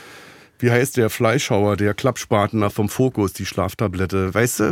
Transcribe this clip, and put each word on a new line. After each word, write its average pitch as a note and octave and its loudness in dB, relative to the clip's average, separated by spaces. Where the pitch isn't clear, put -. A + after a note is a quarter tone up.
wie A#2+ 2
heißt B2 2
der A2+ 2
Fleischhauer, A2 2
der G#2 0
Klappspaten A2 0
da G2+ 0
vom G#2 -2
Fokus, A#2 0
die G2 -10
Schlaftablette, F#2+ -2
weißt A#2 0
du, - 2